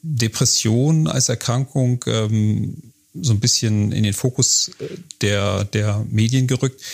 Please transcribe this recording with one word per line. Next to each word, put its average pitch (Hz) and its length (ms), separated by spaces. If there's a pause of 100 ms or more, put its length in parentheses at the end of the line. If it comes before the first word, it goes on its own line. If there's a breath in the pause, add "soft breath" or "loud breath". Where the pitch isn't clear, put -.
Depression 131 1040
als 131 220
Erkrankung, 123 760
ähm, 110 880 (260)
so 160 140
ein 101 80
bisschen 107 520
in 107 100
den 104 100
Fokus, - 640
äh, - 100 (320)
der, 101 440
der 104 460
Medien 117 360
gerückt. 127 340 (140 loud breath)